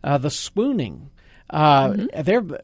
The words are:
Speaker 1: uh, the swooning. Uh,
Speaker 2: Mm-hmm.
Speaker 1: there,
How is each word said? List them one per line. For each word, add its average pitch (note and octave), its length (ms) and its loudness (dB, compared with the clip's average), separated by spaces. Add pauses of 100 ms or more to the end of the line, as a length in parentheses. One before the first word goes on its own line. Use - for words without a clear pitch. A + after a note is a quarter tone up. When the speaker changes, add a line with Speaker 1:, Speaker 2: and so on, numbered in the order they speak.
Speaker 1:
uh, C#3+ 140 0
the C#3 120 -4
swooning. E3+ 800 -4 (380)
Uh, D3 400 4
Speaker 2:
Mm-hmm. - 340 -4
Speaker 1:
there, A3 200 2 (220)